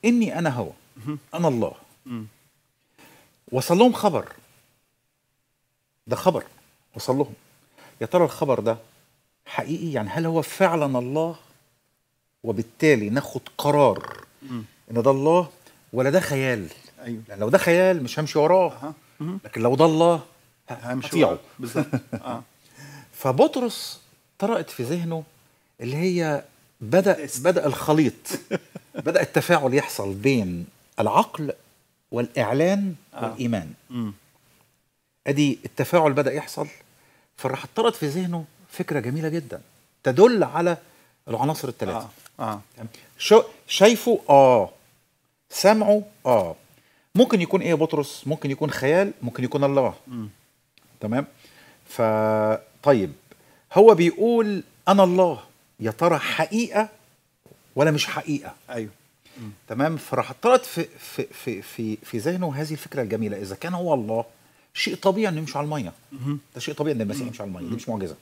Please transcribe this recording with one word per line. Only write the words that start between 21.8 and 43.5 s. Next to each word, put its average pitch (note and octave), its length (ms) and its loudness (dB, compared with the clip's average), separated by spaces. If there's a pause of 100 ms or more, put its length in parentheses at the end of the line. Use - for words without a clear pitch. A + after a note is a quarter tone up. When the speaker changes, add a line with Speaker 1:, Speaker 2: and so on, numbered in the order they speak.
Speaker 1:
<laughs> - 20 -8
Speaker 2:
آه. A#2+ 280 -10 (680)
Speaker 1:
فبطرس A#3+ 880 0 (380)
طرقت G3+ 320 -2
في - 120 -8
ذهنه E3 420 -6 (560)
اللي A#2+ 160 -6
هي E3 480 0 (360)
بدأ، F3 320 4
Speaker 2:
تيست. C#3+ 320 -6
Speaker 1:
بدأ E3+ 220 2
الخليط. D3+ 720 0 (260)
Speaker 2:
<laughs> - 400 -14
Speaker 1:
بدأ D#3+ 160 2
التفاعل C#3+ 520 2
يحصل G2 400 -2
بين G2 520 0 (340)
العقل C#3 520 0 (580)
والإعلان C#3+ 840 -2 (200)
Speaker 2:
آه. A#2 160 -10
Speaker 1:
والإيمان. A2 420 -4 (180)
Speaker 2:
مم. A#2 220 -6 (1120)
Speaker 1:
أدي C#3 380 2
التفاعل D3+ 480 2
بدأ C3 200 0
يحصل، D3 360 -8 (680)
فراح C3 280 -6 (120)
طرقت A3+ 180 2
في D#3 120 -4
ذهنه E3+ 380 -4 (260)
فكرة D#3 300 -4
جميلة D3 280 -4
جدا D3+ 320 -6 (420)
تدل F3+ 420 4
على E3+ 320 -2 (520)
العناصر C3 400 -4
الثلاثة. A2 400 -8 (320)
Speaker 2:
آه. - 20 -12
آه. G#2+ 180 -8 (580)
Speaker 1:
شو-، - 260 6 (220)